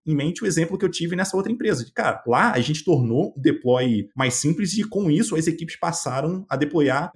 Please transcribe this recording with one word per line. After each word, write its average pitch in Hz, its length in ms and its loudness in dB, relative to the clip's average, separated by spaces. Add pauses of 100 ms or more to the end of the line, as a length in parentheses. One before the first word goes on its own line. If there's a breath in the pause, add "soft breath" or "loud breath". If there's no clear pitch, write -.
em 156 80 0
mente 156 300 -2
o - 20 -2
exemplo 170 320 0
que 208 60 0
eu 175 60 0
tive 170 260 -4
nessa 190 200 -2
outra 196 140 -2
empresa, 185 340 -2
de, - 80 -14
cara, - 320 -2
lá 151 280 4
a 127 80 2
gente 151 240 -2
tornou 131 520 2
o 139 40 -10
deploy 127 720 2
mais 131 200 0
simples 180 440 0
e 202 60 0
com 190 260 0
isso 180 240 2
as 160 140 0
equipes 160 280 -6
passaram 160 600 -4 (140)
a 139 40 -2
deployar, 143 600 0